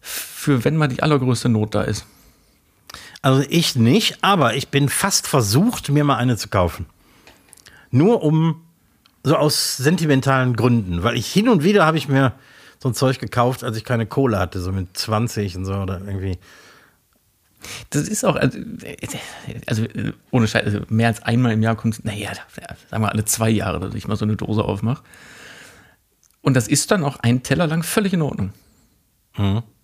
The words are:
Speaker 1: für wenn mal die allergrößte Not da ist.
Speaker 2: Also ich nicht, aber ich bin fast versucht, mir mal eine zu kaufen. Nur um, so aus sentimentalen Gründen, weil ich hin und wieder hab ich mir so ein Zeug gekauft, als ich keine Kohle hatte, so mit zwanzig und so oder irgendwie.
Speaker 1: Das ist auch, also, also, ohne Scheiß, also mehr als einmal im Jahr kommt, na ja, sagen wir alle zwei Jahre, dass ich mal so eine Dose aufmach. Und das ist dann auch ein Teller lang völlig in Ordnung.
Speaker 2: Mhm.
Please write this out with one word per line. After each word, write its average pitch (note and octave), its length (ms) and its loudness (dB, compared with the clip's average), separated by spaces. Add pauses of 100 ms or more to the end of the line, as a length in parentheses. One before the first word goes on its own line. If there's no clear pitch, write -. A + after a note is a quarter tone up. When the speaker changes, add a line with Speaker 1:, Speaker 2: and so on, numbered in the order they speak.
Speaker 1:
für - 600 -4
wenn D3+ 140 0
mal D3+ 100 2
die B2+ 160 -4
allergrößte B2+ 460 2
Not G#2+ 260 0
da G#2+ 60 2
ist. - 240 -4 (1160)
Speaker 2:
Also C3+ 280 4
ich E3 260 0
nicht, C3 480 4
aber D#3+ 320 4
ich - 140 -6
bin C#3+ 200 2
fast - 380 -2
versucht, C#3+ 640 2
mir D3 140 4
mal C#3+ 140 2
eine A#2+ 200 2
zu - 100 -10
kaufen. F2+ 380 0 (1040)
Nur F#3 320 4
um, D#3+ 400 2 (600)
so D3+ 120 2
aus D3 420 0
sentimentalen C3+ 760 2
Gründen, G#2+ 480 2
weil A#2 140 0
ich - 140 -4
hin G#3+ 180 2
und F3+ 140 4
wieder G3 220 4
hab D#3+ 100 2
ich D#3 120 -4
mir C3+ 260 4 (480)
so C3+ 60 -2
ein A#2+ 60 0
Zeug C3 260 0
gekauft, B2 440 -2
als A#2+ 120 -4
ich A2 80 -8
keine A2+ 220 -2
Kohle A#2 340 0
hatte, F#2 220 -4
so F2+ 100 -4
mit F#2+ 260 -6
zwanzig G#2+ 600 -4
und F#2 80 -8
so G2 80 -6
oder F#2 260 -6
irgendwie. F#2+ 400 -6 (1500)
Speaker 1:
Das D3+ 180 -4
ist G#3+ 160 -6
auch, F#3+ 140 2
also, - 200 0 (1080)
also, A2 200 -2 (460)
ohne A2+ 160 2
Scheiß, A2+ 160 0
also G#2 240 -2
mehr A2+ 220 2
als A2+ 120 -4
einmal A#2 300 2
im A2 100 0
Jahr A2 140 2
kommt, A2 280 -4
na G#2+ 100 -8
ja, G#2 180 -8 (580)
sagen A2 140 -2
wir G#2 80 0
alle G#2+ 140 -2
zwei A2+ 240 0
Jahre, F#2+ 320 0
dass F#2+ 140 -8
ich G#2 120 -8
mal G#2+ 80 -2
so G#2 80 -4
eine G#2+ 140 0
Dose G#2+ 260 -2
aufmach. G2+ 400 -4 (1400)
Und C3+ 120 2
das B2 160 2
ist - 220 0
dann F3+ 120 2
auch C#3 140 -4
ein B2 260 0
Teller D3 240 0
lang D#3+ 160 -2
völlig G3 300 -2
in F3 80 0
Ordnung. G2+ 320 -4 (840)
Speaker 2:
Mhm. G2+ 280 0 (200)